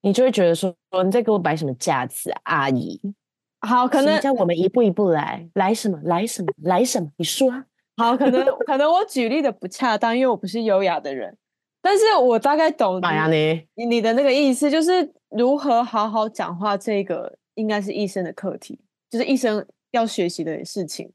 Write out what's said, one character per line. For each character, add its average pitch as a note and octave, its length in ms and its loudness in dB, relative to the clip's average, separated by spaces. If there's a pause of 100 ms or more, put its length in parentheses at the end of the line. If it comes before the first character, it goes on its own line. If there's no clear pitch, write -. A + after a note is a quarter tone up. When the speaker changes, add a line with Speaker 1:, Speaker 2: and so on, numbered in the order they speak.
Speaker 1:
你 G3 100 2
就 A#3 140 4
会 C4+ 40 4
觉 G#3 160 2
得 E3+ 80 4
说 F3+ 220 -2 (300)
，“你 F#3+ 40 2
在 A#3+ 120 2
给 A3 100 0
我 G#3 80 2
摆 D#3+ 160 0
什 D#3+ 80 -6
么 C3+ 120 -4
架 C3+ 300 -2
子 - 260 -10
啊， - 120 -8
阿 C#3 260 0
姨？” B2 300 -4 (680)
Speaker 2:
好， B3 220 2
可 C4+ 140 2
能 C#4+ 60 2
Speaker 1:
什 D#4 80 4
么 D4+ 40 0
叫 C#4 140 0
我 A3 100 0
们 E3+ 140 0
一 F3+ 100 0
步 A#3+ 160 2
一 G3+ 80 4
步 F#3+ 200 0
来？ D#3+ 420 -4
来 G3 200 0
什 A3 140 -4
么？ F3+ 160 -2
来 F3 240 0
什 G3+ 160 -8
么？ D#3+ 60 -2 (140)
来 F#3 200 2
什 B3 160 -2
么？ D#3+ 160 -6
你 E3+ 80 -6
说 C4 260 0
啊。 C4 160 -6 (300)
Speaker 2:
好， A#3 220 0
可 C4 140 2
能， B3+ 120 2 (100)
Speaker 1:
<laughs> - 120 -4
Speaker 2:
可 C#4+ 120 0
能 D4 140 2
我 F#4+ 140 2
举 B3 240 -2
例 C#4+ 100 0
的 C4+ 120 0
不 - 160 -14
恰 A3+ 280 -2
当， A3+ 220 0
因 C4 60 2
为 C4 40 4
我 A#3 80 2
不 F#3+ 120 -10
是 A3 160 -4
优 G3 180 2
雅 E3+ 180 0
的 C#3 140 -8
人。 A#2 240 -10 (420)
但 G4 160 2
是 G#4+ 200 4
我 B3 240 4
大 C#4+ 160 2
概 D#4+ 160 2
懂 F#3+ 280 0
你， F3+ 60 -4
Speaker 1:
哎 D#3+ 100 2
呀， D#3 120 2 (480)
你 A#3 100 -6
Speaker 2:
你 A#3 160 2
的 A3+ 120 2
那 C4 100 2
个 C4+ 100 4
意 C#4 180 4
思， C#4 200 0
就 D#4+ 100 2
是 F4 320 2 (160)
如 B3 260 2
何 C#4 280 2
好 A3 260 -2
好 G#3+ 180 -2
讲 F3 300 -8
话， G3+ 180 0
这 G3 280 -2
个 - 340 -8 (160)
应 G#3+ 140 -4
该 G#3 120 0
是 G3+ 120 -6
一 G#3 160 -4
生 F#3 160 -6
的 E3 100 -8
课 - 240 -8
题， - 220 -18 (320)
就 A#3 80 -4
是 B3+ 60 -2
一 C4+ 120 0
生 G#3+ 260 0 (280)
要 A3+ 160 0
学 F#3+ 200 -2
习 F3 160 -6
的 D#3+ 220 -8
事 F#3+ 200 -8
情。 - 300 -14